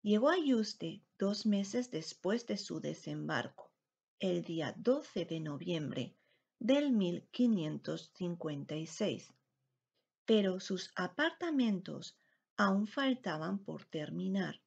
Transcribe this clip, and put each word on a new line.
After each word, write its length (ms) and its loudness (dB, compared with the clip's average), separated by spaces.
Llegó 280 4
a 80 4
Yuste 640 0
dos 280 0
meses 440 0
después 560 -4
de 120 -4
su 220 -6
desembarco, 920 -6
el 240 0
día 340 -4
doce 480 0
de 140 -4
noviembre 760 -4
del 320 4
mil 400 0
quinientos 840 0
cincuenta 600 -6
y 100 -6
seis, 480 -4
pero 340 4
sus 360 -4
apartamentos 1200 0
aún 300 4
faltaban 720 0
por 260 -8
terminar. 800 -2